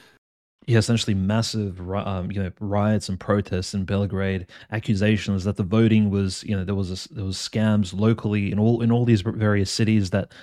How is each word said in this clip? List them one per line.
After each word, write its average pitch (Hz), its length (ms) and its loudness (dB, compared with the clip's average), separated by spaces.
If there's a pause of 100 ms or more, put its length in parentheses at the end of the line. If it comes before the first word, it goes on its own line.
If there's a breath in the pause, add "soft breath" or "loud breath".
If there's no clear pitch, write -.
(680 soft breath)
Yeah, 113 120 4
essentially 110 360 0
massive 101 640 -2
ri-, 92 200 -6
um, 95 300 -6
you 98 120 -4
know, 90 80 -4 (100)
riots 104 480 0
and 92 100 -6
protests 98 540 -2
in 98 120 -2
Belgrade, 95 640 -2 (220 loud breath)
accusations 104 720 0
that 98 120 0
the 110 60 -2
voting 107 480 4
was, 98 340 -2
you 107 100 -2
know, 95 100 -2
there 101 100 -4
was 95 160 -2
a 92 40 -6
s-, - 160 -12
there 107 140 -8
was 95 140 -6
scams 104 600 0
locally 104 540 0
in 98 60 -2
all, 117 240 2
in 117 100 2
all 117 140 2
these 110 160 4
various 104 480 0
cities, 107 400 2
that - 220 -2 (100)